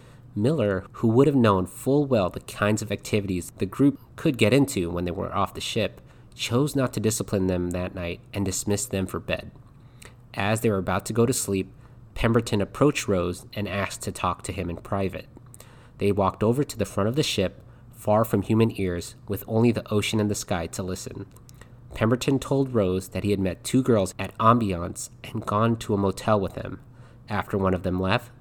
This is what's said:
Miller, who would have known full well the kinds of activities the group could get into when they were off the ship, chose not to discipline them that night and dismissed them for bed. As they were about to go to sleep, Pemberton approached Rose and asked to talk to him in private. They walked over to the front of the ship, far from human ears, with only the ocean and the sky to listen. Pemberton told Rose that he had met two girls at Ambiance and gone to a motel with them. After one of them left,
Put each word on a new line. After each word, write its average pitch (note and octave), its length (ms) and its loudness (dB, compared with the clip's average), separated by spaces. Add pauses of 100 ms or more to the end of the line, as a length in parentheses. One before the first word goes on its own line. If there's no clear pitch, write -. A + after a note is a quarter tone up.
(340)
Miller, G#2 580 0
who - 160 0
would B2 180 6
have D3 80 4
known G#2 320 4
full C#3+ 400 0
well G#2 240 2
the - 100 -10
kinds G#2 420 -2
of G2+ 100 -8
activities G2 680 -4
the G2+ 80 -2
group C#3 320 2 (160)
could C#3 240 0
get G#2+ 140 6
into C3 360 2
when F2 160 -4
they F2 60 -2
were F2+ 240 -6
off F#2+ 200 -2
the - 60 -10
ship, - 400 -4 (360)
chose C3+ 400 0
not B2+ 160 0
to A2+ 80 -4
discipline G2+ 480 0
them F2+ 220 0
that F2+ 260 -6
night F2 240 -8 (120)
and G2+ 120 -2
dismissed G2+ 480 -2
them F#2+ 140 0
for - 120 -6
bed. - 320 -6 (840)
As G#2+ 260 0
they A2+ 100 2
were G2 80 2
about F#2 280 -2
to - 60 -4
go A#2 140 4
to B2+ 60 2
sleep, F#2+ 400 -2 (420)
Pemberton A#2 460 2
approached - 480 0
Rose F2+ 360 -2 (100)
and G2+ 140 -6
asked F#2+ 340 -6
to G2+ 100 -6
talk F2+ 300 -4
to - 100 -8
him F2 180 -6
in E2+ 60 -6
private. G2 500 -4 (720)
They G2+ 140 2
walked F#2+ 320 2
over B2 180 4
to - 160 -6
the G2+ 60 -2
front G2+ 240 -2
of B2 80 -2
the D3+ 80 2
ship, - 360 -2 (300)
far G#2+ 340 2
from G#2 180 0
human A2+ 380 4
ears, F2 360 -4 (100)
with G2 220 -6
only A2+ 240 4
the G#2+ 200 -6
ocean G#2+ 280 0
and G#2 100 0
the G2+ 60 -2
sky E2+ 320 -4
to - 140 -8
listen. F#2 440 -8 (680)
Pemberton B2 440 2
told C3+ 340 0
Rose F#2 360 2
that F#2 160 -4
he G2+ 80 2
had F#2+ 80 2
met F#2 240 -2
two C3 180 2
girls G#2+ 340 2
at - 220 -8
Ambiance G2+ 720 2 (140)
and G#2+ 200 -8
gone A2+ 340 2
to A#2 140 -4
a G2+ 60 4
motel G2+ 400 2
with F#2 160 -2
them. - 240 -10 (500)
After G2+ 300 -2
one F#2+ 160 4
of F2+ 80 -2
them F#2 180 0
left, F#2+ 400 0